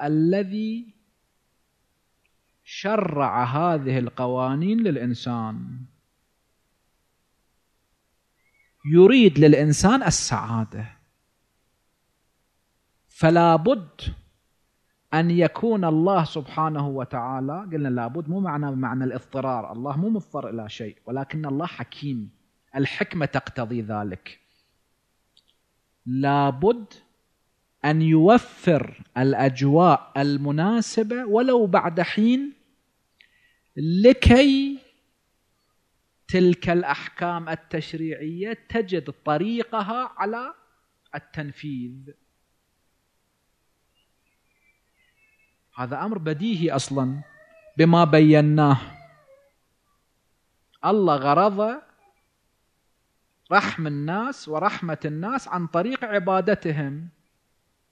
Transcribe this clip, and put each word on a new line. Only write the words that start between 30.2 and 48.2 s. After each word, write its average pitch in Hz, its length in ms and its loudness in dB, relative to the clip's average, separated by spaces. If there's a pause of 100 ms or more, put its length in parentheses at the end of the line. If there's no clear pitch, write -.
ولو 240 400 2
بعد 175 360 0
حين، 254 520 0 (1200)
لكي 262 1000 4 (1500)
تلك 180 420 2
الأحكام 170 800 -4
التشريعية 160 1080 -10 (120)
تجد 180 440 -4 (120)
طريقها 220 920 -4
على 233 360 -6 (640)
التنفيذ. 139 960 -14 (3750)
هذا 131 300 -8
أمر 220 120 -6
بديهي 160 540 -4
أصلًا 135 500 -4 (560)
بما 170 260 6
بيناه. 151 760 6 (2000)